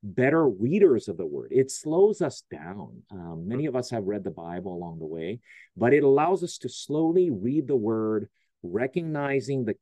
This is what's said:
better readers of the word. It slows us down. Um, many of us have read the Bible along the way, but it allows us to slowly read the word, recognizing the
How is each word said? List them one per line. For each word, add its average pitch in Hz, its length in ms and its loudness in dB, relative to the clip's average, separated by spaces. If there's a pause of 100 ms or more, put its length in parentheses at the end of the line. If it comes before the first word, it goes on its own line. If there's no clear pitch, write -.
better 139 400 4
readers 117 600 4
of 90 100 -8
the 85 80 -6
word. 69 260 -8
It 131 200 2
slows 190 500 2
us - 300 -4
down. 80 580 -14
Um, 85 380 -10
many 127 180 -4
of 131 100 -4
us 123 140 -2
have 117 160 -4
read 101 180 -4
the 95 60 -4
Bible 87 460 -10
along 85 240 -10
the 80 80 -10
way, 82 320 -8 (360)
but 120 200 4
it 147 80 4
allows 156 400 4
us - 160 -10
to - 100 -8
slowly 165 640 0
read 127 360 -2
the 139 80 0
word, 110 540 0 (560)
recognizing 139 800 -2
the 107 160 -2